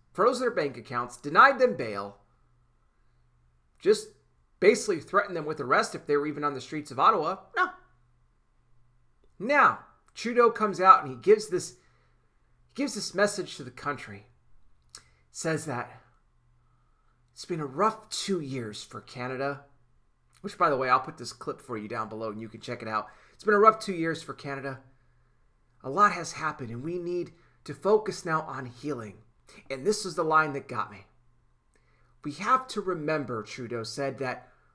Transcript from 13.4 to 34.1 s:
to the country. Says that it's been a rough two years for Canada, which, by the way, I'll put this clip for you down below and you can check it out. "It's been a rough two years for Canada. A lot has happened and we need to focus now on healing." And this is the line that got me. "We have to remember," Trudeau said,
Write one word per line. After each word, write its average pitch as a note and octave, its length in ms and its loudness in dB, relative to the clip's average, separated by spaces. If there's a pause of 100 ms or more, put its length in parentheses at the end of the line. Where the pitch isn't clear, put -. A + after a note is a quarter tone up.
to D3 80 -14
the A#2+ 80 -14
country. A2 540 -10 (1080)
Says D#3+ 340 -4
that B2 360 -8 (1300)
it's - 100 -18
been E3+ 160 -6
a D3+ 60 -4
rough F3 420 -2
two - 320 -2
years B2+ 420 -8
for G#2+ 200 -16
Canada, C3 640 -6 (760)
which, - 180 -12
by F3 120 4
the C#3 80 2
way, C3 100 0
I'll B2+ 140 6
put - 160 -12
this A#2+ 160 -12
clip - 260 -10
for B2 180 -10
you G#2 120 -10
down A2 180 -6
below A2 240 -8
and G#2+ 80 -10
you A2+ 80 -10
can G#2+ 140 -18
check A#2+ 200 -10
it A2 60 -10
out. G#2+ 220 -4 (240)
"It's - 100 -20
been G#3+ 100 4
a G3+ 60 8
rough A3 220 6
two G3 120 -6
years E3 300 -4
for C#3 100 -12
Canada. C3+ 480 -10 (1000)
A C3 60 -8
lot F#3+ 240 4
has E3+ 180 -8
happened D3 380 -8
and A#2+ 160 -10
we F3 140 -6
need F3 340 -6 (320)
to D3+ 80 -10
focus G3+ 500 0
now D#3+ 200 -2
on C3 240 -10
healing." A#2 560 -10 (460)
And C3+ 160 -8
this G#3 200 0
is E3+ 100 -6
the F3 80 0
line D#3 300 4
that C3+ 160 -8
got A2 200 -6
me. - 180 -20 (1160)
"We D3 80 -6
have A#3 380 0
to G#3+ 100 -6
remember," D3+ 640 -4
Trudeau A#2 400 -8
said, C3+ 360 -6